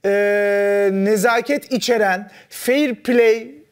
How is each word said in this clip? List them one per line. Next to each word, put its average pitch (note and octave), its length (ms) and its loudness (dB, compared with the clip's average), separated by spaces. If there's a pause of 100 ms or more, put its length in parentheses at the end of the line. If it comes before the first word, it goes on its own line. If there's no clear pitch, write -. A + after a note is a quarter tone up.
e, G3 60 0 (800)
nezaket A3+ 800 0
içeren, G#3 580 -2 (180)
fair C4 460 -2
play A#3 540 2 (240)